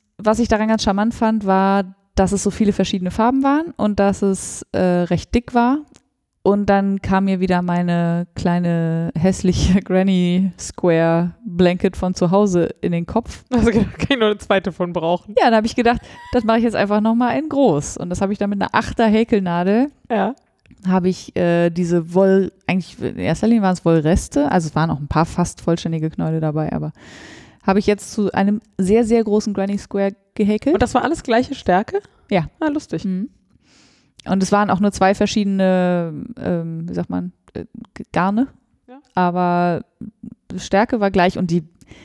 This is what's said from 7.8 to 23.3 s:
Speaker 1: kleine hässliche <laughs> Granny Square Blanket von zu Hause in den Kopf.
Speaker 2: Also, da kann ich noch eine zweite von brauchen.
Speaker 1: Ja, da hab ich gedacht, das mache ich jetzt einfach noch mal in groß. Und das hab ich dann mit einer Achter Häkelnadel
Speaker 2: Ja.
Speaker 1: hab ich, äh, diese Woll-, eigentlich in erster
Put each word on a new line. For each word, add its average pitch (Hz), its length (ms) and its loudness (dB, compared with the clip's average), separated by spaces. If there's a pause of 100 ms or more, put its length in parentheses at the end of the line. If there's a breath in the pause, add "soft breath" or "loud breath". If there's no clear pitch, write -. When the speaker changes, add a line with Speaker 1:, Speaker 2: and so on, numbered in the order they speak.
Speaker 1:
kleine 165 840 0
hässliche 185 640 2
<laughs> - 40 -4
Granny 185 760 2
Square 165 760 0 (100)
Blanket 180 520 0
von 185 180 -2
zu 175 160 0
Hause 190 400 2 (100)
in 175 120 -2
den 170 120 -2
Kopf. - 460 -6
Speaker 2:
Also, 233 220 2
da 226 80 2
kann - 300 -4
ich 277 80 2
noch 226 100 2
eine 208 100 -2
zweite 190 340 -2
von 175 200 -4
brauchen. 175 460 -4
Speaker 1:
Ja, 285 120 4
da 226 60 4
hab 220 80 2
ich 226 100 -6
gedacht, 233 260 0 (320 loud breath)
das 240 120 0
mache 226 140 2
ich 226 60 2
jetzt 233 120 -2
einfach 208 240 0
noch 220 160 2
mal 240 200 0
in 311 120 -4
groß. 269 480 0
Und 175 140 -10
das 180 100 -6
hab 196 100 0
ich 208 80 -6
dann 202 120 -2
mit 202 120 -4
einer - 120 -2
Achter 226 340 0
Häkelnadel 208 800 0 (180)
Speaker 2:
Ja. 220 280 -2 (500)
Speaker 1:
hab 185 180 2
ich, - 320 -4
äh, 170 340 2
diese 170 440 -2
Woll-, 190 380 4 (160)
eigentlich - 340 -4
in - 160 -6
erster 160 300 0